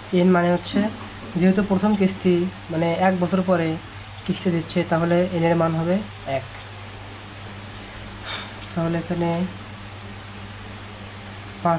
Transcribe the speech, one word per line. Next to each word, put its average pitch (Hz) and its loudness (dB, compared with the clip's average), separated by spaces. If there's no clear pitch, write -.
এন 180 8
মানে 175 4
হচ্ছে, 175 0
যেহেতু 185 6
প্রথম 196 4
কিস্তি 185 4
মানে 165 2
এক 190 4
বছর 180 2
পরে 175 4
কিস্তি - -2
দিচ্ছে, 165 0
তাহলে 170 4
এন 165 4
এর 170 6
মান 165 4
হবে 175 2
এক। 131 -4
তাহলে 165 0
এখানে 170 0
পাঁচ 170 2